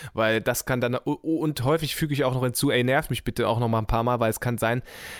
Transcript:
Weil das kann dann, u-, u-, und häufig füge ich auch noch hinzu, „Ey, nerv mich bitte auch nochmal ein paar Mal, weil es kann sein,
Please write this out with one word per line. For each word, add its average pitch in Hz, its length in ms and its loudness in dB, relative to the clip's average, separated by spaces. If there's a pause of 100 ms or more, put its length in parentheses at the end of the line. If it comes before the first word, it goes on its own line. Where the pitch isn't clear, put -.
(120)
Weil 110 300 2
das - 240 -2
kann 127 160 0
dann, 120 120 0
u-, 143 280 -2
u-, 160 160 0
und 147 260 -2
häufig 156 320 0
füge 151 160 -2
ich 139 120 2
auch 127 100 2
noch 127 100 0
hinzu, 131 260 0
„Ey, 127 140 4
nerv 135 260 2
mich 117 140 -4
bitte 113 240 0
auch 110 100 2
nochmal 113 240 2
ein 110 40 -6
paar 117 160 2
Mal, 120 180 2
weil 113 100 2
es - 100 -4
kann 120 180 -2
sein, 117 240 0 (380)